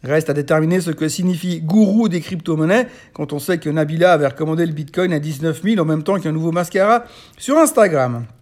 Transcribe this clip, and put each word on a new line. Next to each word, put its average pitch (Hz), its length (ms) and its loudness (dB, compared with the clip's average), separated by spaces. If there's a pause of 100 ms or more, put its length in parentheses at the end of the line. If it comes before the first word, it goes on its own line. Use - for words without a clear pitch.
Reste 156 260 0
à - 40 0
déterminer 160 480 0
ce 165 100 -6
que 156 160 -4
signifie 175 540 -4
gourou 208 480 4
des 170 100 -2
crypto-monnaies 170 680 0 (260)
quand 147 180 -8
on 147 80 -6
sait 175 180 -2
que 156 120 -6
Nabila 160 420 2
avait 147 160 4
recommandé 160 380 -2
le 160 80 -4
Bitcoin 170 400 -2
à 151 60 0
dix-neuf 156 440 -6
mille 214 160 0
en 160 60 2
même 156 180 -2
temps 190 160 0
qu'un 156 140 -4
nouveau 160 180 -2
mascara 190 540 0 (320)
sur 277 200 0
Instagram. 151 680 2 (160)